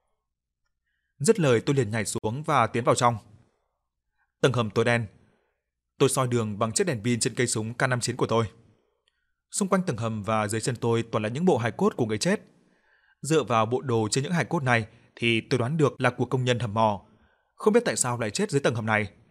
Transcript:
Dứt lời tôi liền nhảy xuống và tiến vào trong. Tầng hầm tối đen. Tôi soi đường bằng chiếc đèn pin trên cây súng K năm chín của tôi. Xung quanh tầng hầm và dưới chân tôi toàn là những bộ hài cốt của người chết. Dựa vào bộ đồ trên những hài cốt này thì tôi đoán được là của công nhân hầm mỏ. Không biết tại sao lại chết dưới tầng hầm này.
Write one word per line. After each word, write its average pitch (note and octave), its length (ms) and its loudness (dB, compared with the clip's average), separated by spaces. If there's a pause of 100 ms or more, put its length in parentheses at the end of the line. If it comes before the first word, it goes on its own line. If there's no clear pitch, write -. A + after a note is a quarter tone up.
(1200)
Dứt F3 200 2
lời B2+ 220 4
tôi C#3+ 140 0
liền B2 140 0
nhảy A2 160 -4
xuống A2+ 380 -6
và C3+ 240 2
tiến A#2 160 -2
vào C3+ 120 2
trong. A#2+ 220 2 (1200)
Tầng C#3 120 2
hầm A#2+ 160 -2
tối A2+ 160 0
đen. A#2 220 0 (880)
Tôi C#3 120 4
soi C3 180 0
đường A2 320 -2
bằng A2+ 120 0
chiếc F#3+ 160 0
đèn A#2 160 -4
pin A#2+ 160 0
trên A2+ 160 -2
cây B2 120 0
súng A2+ 260 -4
K C3+ 160 0
năm B2+ 100 0
chín - 160 -4
của B2 120 -2
tôi. A2+ 180 2 (1040)
Xung G3+ 160 -2
quanh F#3 160 2
tầng C3 140 -4
hầm A2+ 260 -4
và G#2+ 240 0
dưới A2 140 -4
chân C3 140 -2
tôi A#2 360 0
toàn A2 120 -2
là G#2+ 60 -2
những C#3 160 -2
bộ F3 120 4
hài A2+ 140 -2
cốt G3 260 0
của B2 80 0
người G#2+ 120 -2
chết. F#3 240 -2 (800)
Dựa C#3+ 220 2
vào A2 220 2
bộ B2 160 -2
đồ A2+ 300 0
trên C3+ 120 0
những E3 100 -6
hài D#3+ 120 0
cốt E3 180 -4
này A#2 240 0 (280)
thì A2+ 260 0
tôi B2 160 -2
đoán A#2+ 200 -2
được C#3+ 240 0
là B2+ 80 2
của A#2+ 160 -2
công B2+ 180 -2
nhân B2 160 0
hầm G2+ 140 -6
mỏ. G#2+ 320 0 (500)
Không - 180 0
biết A#3 120 4
tại C#3 100 -2
sao A#2+ 240 -2
lại A2+ 100 -2
chết G3+ 220 -4
dưới C#3+ 100 2
tầng C#3 140 2
hầm A2 100 -4
này. G#2+ 260 0 (200)